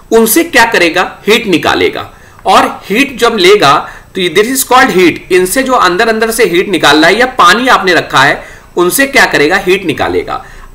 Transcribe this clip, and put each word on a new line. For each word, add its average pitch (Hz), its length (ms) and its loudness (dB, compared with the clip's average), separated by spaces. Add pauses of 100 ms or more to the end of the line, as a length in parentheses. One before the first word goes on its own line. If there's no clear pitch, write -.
(120)
उनसे 226 320 2
क्या 240 220 2
करेगा? 202 640 -2
heat 233 200 0
निकालेगा। 92 680 -2 (320)
और 226 400 0
heat 254 340 -4
जब 233 200 0
लेगा 175 520 2 (280)
तो - 20 -4
this 175 240 0
is 262 220 -4
called 247 300 2
heat। 180 340 0
इनसे 185 320 0
जो 262 100 -2
अंदर 185 340 0
अंदर 220 240 -2
से 226 140 0
heat 180 240 -2
निकाल 151 280 2
रहा 160 120 4
है 208 100 2
या 247 60 2
पानी 220 420 0
आपने 190 260 0
रखा 147 260 0
है, 143 260 0 (320)
उनसे 180 300 0
क्या 247 180 0
करेगा? 156 320 0
heat 190 280 -2
निकालेगा। 90 600 -4 (300)